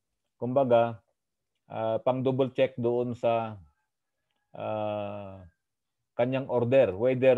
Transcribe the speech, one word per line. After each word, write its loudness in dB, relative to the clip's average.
kumbaga, 2
ah, -4
pang 0
double 0
check 0
doon -2
sa, -2
ah, -8
kanyang -2
order. 4
Whether, 2